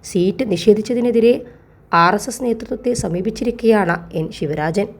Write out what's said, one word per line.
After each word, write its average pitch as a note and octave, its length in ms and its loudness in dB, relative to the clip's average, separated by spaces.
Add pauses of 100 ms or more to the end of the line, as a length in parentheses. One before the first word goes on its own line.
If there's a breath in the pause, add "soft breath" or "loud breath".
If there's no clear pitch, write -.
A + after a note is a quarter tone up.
സീറ്റ് F#3 420 0
നിഷേധിച്ചതിനെതിരെ A3+ 800 2 (600 loud breath)
ആർ F3 260 4
എസ് G#3+ 140 -6
എസ് - 140 -8
നേതൃത്വത്തെ A3+ 480 -4
സമീപിച്ചിരിക്കുകയാണ് A3 1000 0 (240)
എൻ D#3+ 60 -2 (120)
ശിവരാജൻ. D#3+ 500 -2 (120)